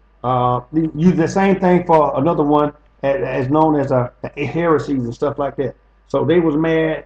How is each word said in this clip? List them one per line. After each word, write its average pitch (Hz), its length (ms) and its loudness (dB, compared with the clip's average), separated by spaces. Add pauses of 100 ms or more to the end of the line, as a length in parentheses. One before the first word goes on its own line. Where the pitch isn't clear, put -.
(260)
Uh, 123 340 0 (140)
you 160 200 0
use 165 220 2
the 160 120 2
same 196 300 2
thing 180 280 2
for 151 340 2
another 156 240 0
one 147 300 2 (280)
a-, 139 60 -2 (180)
as 131 240 -4
known 156 300 2
as, 131 140 -2
uh, 123 160 0 (260)
heresies 143 680 -2
and 117 100 -8
stuff 147 240 -4
like 139 160 -6
that. 135 180 -6 (360)
So 135 160 -2
they 165 140 2
was 160 180 0
mad, 160 480 -2